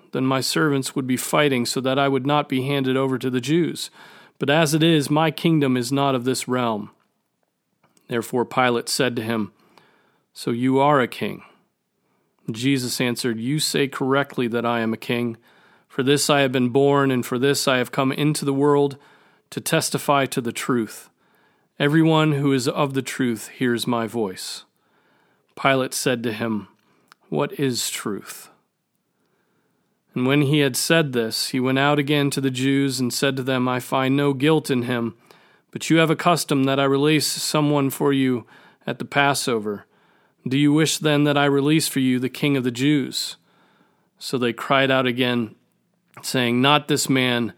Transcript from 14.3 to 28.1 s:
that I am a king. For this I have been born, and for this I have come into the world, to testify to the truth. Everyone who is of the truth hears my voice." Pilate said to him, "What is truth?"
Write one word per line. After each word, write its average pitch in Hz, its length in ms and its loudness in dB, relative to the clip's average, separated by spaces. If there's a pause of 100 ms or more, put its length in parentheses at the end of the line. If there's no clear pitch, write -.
that 117 180 -2
I 117 140 0
am 113 140 0
a 107 40 -6
king. 120 400 -4 (500)
For - 160 -4
this 139 260 2
I 143 100 4
have 135 120 2
been 123 180 2
born, 139 420 4
and 123 140 0
for 127 120 -4
this 139 300 0
I 131 100 4
have 123 140 -2
come 135 200 0
into 151 340 -2
the 139 80 0
world, 143 440 2 (520)
to - 100 -10
testify 143 680 0
to 135 120 -6
the 117 140 -4
truth. - 560 -4 (680)
Everyone 156 560 4
who 139 200 2
is 131 140 0
of 147 260 -2
the 131 80 -2
truth 120 480 -4
hears 120 360 -2
my 117 220 -2
voice." 104 560 -6 (1000)
Pilate 131 320 2
said 123 300 -2
to 117 80 -2
him, 107 360 -4 (600)
"What 147 320 -4
is 127 300 -4
truth?" - 600 -10 (1700)